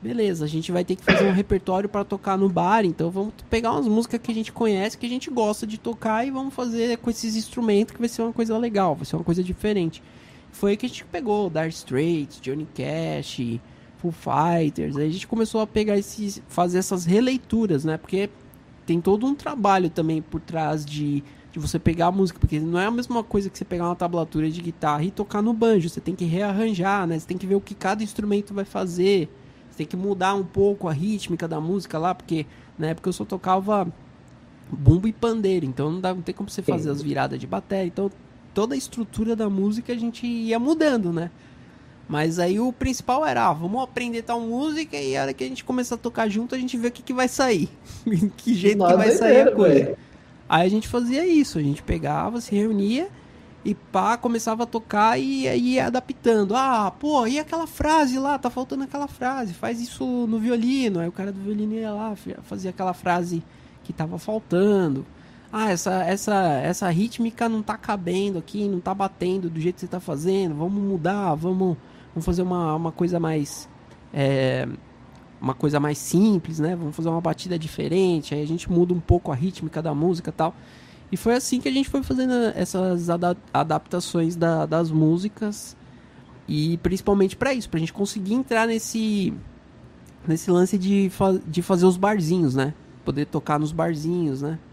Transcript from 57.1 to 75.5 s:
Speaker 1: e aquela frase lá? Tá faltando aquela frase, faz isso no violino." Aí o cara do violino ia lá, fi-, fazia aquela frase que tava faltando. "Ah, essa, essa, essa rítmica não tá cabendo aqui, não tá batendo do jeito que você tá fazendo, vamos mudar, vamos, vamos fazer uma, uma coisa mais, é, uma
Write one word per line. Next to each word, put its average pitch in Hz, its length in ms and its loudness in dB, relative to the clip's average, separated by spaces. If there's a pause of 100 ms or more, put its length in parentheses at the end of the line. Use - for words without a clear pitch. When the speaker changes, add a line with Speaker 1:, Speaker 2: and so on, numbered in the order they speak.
Speaker 1:
e 262 140 0
aquela 320 260 -4
frase 294 540 2
lá? 277 180 0
Tá 254 120 -2
faltando 262 340 -4
aquela 285 240 -6
frase, 254 460 -4
faz 233 280 -6
isso 240 240 -6 (220)
no 220 120 0
violino." 240 600 2
Aí 165 80 -2
o 175 40 -4
cara 196 200 -6
do 196 80 -10
violino 208 340 -4
ia 220 200 -6
lá, 208 220 -6
fi-, - 280 -12
fazia 190 280 -8
aquela 185 220 -2
frase 175 480 0 (420)
que - 100 -12
tava 165 260 -6
faltando. 190 840 2 (460)
"Ah, 214 200 0
essa, 185 320 0
essa, 196 300 0 (280)
essa 175 280 -2
rítmica 226 580 0
não 220 160 0
tá 214 140 -6
cabendo 196 640 -2
aqui, 202 280 -4
não 190 140 0
tá 190 120 -2
batendo 190 560 -2
do 165 120 -6
jeito 180 140 0
que - 60 -14
você 180 60 -10
tá 180 140 -6
fazendo, 175 540 0
vamos 185 280 -2
mudar, 190 520 0
vamos, 185 420 0 (360)
vamos 165 120 -4
fazer 175 160 0
uma, 180 340 0
uma 165 160 -2
coisa 175 280 0
mais, 160 500 -2 (440)
é, 131 540 2 (720)
uma 131 120 -2